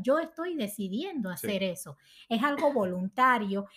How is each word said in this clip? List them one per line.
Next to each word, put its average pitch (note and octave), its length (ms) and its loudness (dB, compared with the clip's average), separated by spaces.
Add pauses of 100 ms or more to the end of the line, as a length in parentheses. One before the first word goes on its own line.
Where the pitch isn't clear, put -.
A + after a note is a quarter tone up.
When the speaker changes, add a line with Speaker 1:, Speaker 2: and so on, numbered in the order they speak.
Speaker 1:
yo C4+ 180 4
estoy E4 340 -6
decidiendo A3 800 -4
Speaker 2:
Sí. G#3+ 140 -6
Speaker 1:
hacer G3 160 -2
eso. E3+ 320 -6 (320)
Es A3+ 160 2
algo C#4+ 280 2
voluntario, G3+ 920 2 (100)